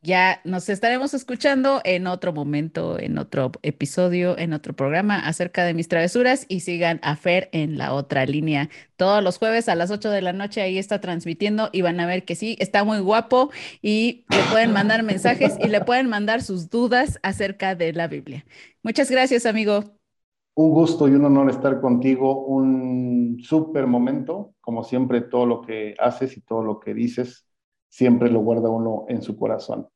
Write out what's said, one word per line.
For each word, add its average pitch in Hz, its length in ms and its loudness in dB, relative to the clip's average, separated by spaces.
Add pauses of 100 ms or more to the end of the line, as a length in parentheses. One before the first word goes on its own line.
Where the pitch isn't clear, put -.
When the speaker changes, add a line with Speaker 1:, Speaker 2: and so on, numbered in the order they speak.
Speaker 1:
ya 185 400 2
nos 180 240 -6
estaremos 240 460 -2
escuchando 269 680 0
en 180 240 0
otro 180 280 -4
momento, 151 680 -4
en - 160 -4
otro - 360 -2 (100)
episodio, 175 760 0
en 165 160 -4
otro - 240 -8
programa 175 440 0
acerca 175 440 -2
de 175 80 0
mis 165 160 -4
travesuras, 240 580 2
y 185 140 -6
sigan 170 420 -2
a 151 140 -2
Fer 180 360 0
en 151 260 -2
La 135 160 -2
Otra 139 320 0
Línea 147 420 -2 (280)
todos 202 280 2
los 180 140 -2
jueves 226 320 0
a 180 40 2
las 170 160 -2
ocho 208 200 -4
de 202 100 0
la 180 140 -2
noche. 202 260 -6
Ahí 190 160 -2
está 190 240 -4
transmitiendo 196 720 -4
y 185 80 -2
van 175 200 0
a 170 60 0
ver 185 200 -4
que 175 80 -6
sí, 214 260 -6
está 202 240 2
muy 214 140 0
guapo 226 520 2 (300)
y 220 480 0
le 196 140 2 (100)
pueden 226 220 4
mandar 214 300 2
mensajes 214 540 0
y 226 100 0
le 208 120 2
pueden 247 300 0
mandar 220 320 -2
sus 175 260 -8
dudas 247 540 2
acerca 196 520 -2
de 165 200 -2
la 165 120 -4
Biblia. 143 380 -10 (380)
Muchas 233 280 0
gracias, 254 360 2
amigo. 208 380 0 (680)
Speaker 2:
Un 156 180 4
gusto 156 380 4
y 135 40 8
un 143 120 6
honor 139 240 6
estar 131 320 0
contigo. 131 640 2
Un 127 1000 0
súper 156 440 0
momento. 131 760 -2
Como 113 240 -6
siempre, 123 380 0
todo 123 240 0
lo 117 160 0
que 107 360 -8
haces 123 380 -2
y 101 60 -20
todo 113 200 -4
lo 110 160 -4
que - 140 -10
dices, 120 540 -6 (420)
siempre 120 420 4
lo 113 100 2
guarda 113 280 0
uno 113 400 -4
en 117 140 -6
su 107 160 -10
corazón. 110 580 -6